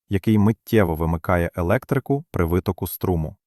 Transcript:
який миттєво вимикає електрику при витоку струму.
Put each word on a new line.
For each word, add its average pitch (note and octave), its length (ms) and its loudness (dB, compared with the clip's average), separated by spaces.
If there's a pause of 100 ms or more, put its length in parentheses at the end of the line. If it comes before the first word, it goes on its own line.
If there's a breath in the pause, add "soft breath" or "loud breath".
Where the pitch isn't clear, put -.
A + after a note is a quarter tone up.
який G#2 300 2
миттєво G2+ 560 2
вимикає E2 600 0
електрику C3 760 -2
при F2 140 -2
витоку F2+ 420 -2
струму. E2+ 500 -4 (100)